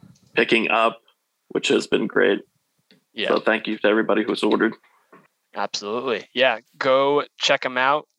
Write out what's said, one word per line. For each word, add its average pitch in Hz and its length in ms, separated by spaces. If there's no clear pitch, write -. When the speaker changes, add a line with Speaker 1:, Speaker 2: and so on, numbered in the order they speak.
Speaker 1:
picking 117 360
up, 113 300
which - 200
has - 180
been 107 200
great. 98 360
Speaker 2:
Yeah. 110 160
Speaker 1:
So - 120
thank 110 280
you 107 100
to - 80
everybody 104 380
who's - 180
ordered. 107 300
Speaker 2:
Absolutely. 107 800
Yeah. 123 260
Go 139 460
check - 260
'em 127 140
out. 139 300